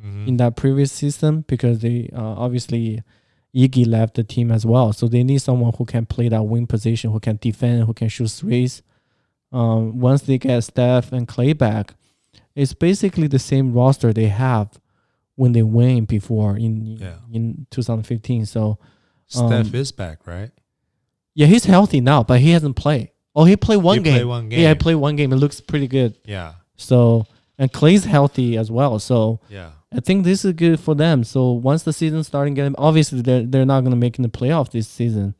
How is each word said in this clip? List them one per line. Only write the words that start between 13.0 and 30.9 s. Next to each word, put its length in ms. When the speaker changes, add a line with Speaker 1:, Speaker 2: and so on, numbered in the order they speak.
Speaker 2:
the 100
same 360
roster 380
they 180
have 500
when 160
they 100
win 440
before 520
in, 400
Speaker 1:
Yeah. 200
Speaker 2:
in 380
two 140
thousand 200
fifteen. 440
So, 320
Speaker 1:
Steph 400
Speaker 2:
um, 80
Speaker 1:
is 160
back, 340
right? 240
Speaker 2:
Yeah, 100
he's 200
healthy 360
now, 220
but 160
he 120
hasn't 240
played. 360
Oh, 80
he 120
played 220
one 220
Speaker 1:
He 40
Speaker 2:
game. 120
Speaker 1:
played 100
one 240
Speaker 2:
Yeah, 80
he 60
Speaker 1:
game. 140
Speaker 2:
played 180
one 200
game. 160
It 60
looks 240
pretty 260
good. 380
Speaker 1:
Yeah. 280
Speaker 2:
So, 520
and 120
Klay's 340
healthy 520
as 140
well. 260
So 500
Speaker 1:
Yeah. 220
Speaker 2:
I 60
think 240
this 220
is 80
good 260
for 160